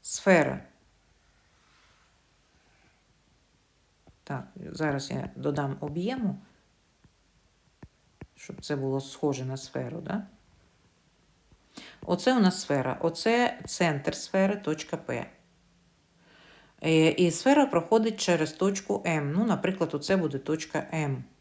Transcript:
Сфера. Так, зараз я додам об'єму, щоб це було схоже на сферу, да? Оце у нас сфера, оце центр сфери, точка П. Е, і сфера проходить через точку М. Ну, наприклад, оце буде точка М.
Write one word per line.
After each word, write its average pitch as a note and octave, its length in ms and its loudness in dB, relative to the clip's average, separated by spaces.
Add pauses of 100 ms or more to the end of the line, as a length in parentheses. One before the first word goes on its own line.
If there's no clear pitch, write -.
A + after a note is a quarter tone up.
Сфера. D3+ 600 2 (3500)
Так, - 240 -10 (240)
зараз C#3+ 380 -2
я C3 260 -6
додам C#3 440 -2
об'єму, F#3+ 580 -4 (2000)
щоб - 280 -16
це D3 120 -4
було C3+ 240 -2
схоже C3+ 440 -4
на C3 120 -6
сферу, C3 440 -8
да? G3+ 260 -6 (1800)
Оце A#3+ 340 2
у A#3 40 4
нас F#3 200 4
сфера, C3 400 -2
оце A3+ 680 2
центр D3+ 480 0
сфери, G3 420 0
точка D#3 400 -4
П. A#2+ 300 -6 (1600)
Е, D#3+ 280 6
і F3 200 4
сфера C4+ 360 4
проходить A3 540 2
через D#3 320 2
точку G3 540 -2
М. D3+ 260 0
Ну, G3 120 2
наприклад, F#3+ 500 0
оце E3 220 0
буде D3 220 0
точка D#3 540 -4
М. C#3 320 -4 (160)